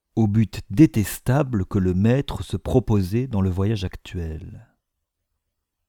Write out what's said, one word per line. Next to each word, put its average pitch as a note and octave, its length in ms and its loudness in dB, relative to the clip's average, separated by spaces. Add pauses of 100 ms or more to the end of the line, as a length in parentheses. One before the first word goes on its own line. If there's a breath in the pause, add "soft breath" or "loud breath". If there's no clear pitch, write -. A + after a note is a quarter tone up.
(160)
au A2+ 120 2
but G#2 420 0
détestable B2 960 2
que - 140 -2
le F#2 160 2
maître A2+ 480 0
se - 140 -8
proposait A2 680 -2
dans A2 140 -2
le F#2+ 80 0
voyage G2 360 -2
actuel. F2 840 -12 (1200)